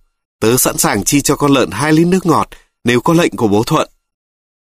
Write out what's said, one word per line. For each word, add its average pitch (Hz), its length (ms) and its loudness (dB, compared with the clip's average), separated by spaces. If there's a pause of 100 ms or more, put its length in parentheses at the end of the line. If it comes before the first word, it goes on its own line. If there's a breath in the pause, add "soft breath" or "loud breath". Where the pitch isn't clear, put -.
(400)
Tớ 113 160 2
sẵn 160 220 -2
sàng 127 260 -2
chi 143 160 0
cho 135 160 -2
con 143 160 0
lợn 127 180 0
hai 143 220 -2
lít 160 140 2
nước 180 200 -2
ngọt 123 220 0 (360 loud breath)
nếu 120 160 2
có 170 140 0
lệnh 170 220 0
của 113 120 0
bố 101 140 2
Thuận." 151 260 -2 (760)